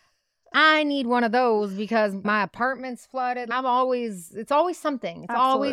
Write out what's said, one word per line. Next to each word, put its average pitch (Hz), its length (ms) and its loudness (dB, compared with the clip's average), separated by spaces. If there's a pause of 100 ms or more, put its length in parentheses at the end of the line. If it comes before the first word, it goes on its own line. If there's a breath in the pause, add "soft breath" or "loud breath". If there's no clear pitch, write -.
(540 loud breath)
I 302 300 6
need 277 240 0
one 240 160 2
of 220 80 0
those 214 440 2
because 214 380 0
my 208 300 0
apartment's 247 640 -6
flooded. 247 460 -6
I'm 262 140 -2
always, 247 680 -2
it's 214 160 -10
always 330 260 2
something. 208 460 -6
It's 233 100 -8
always 262 400 2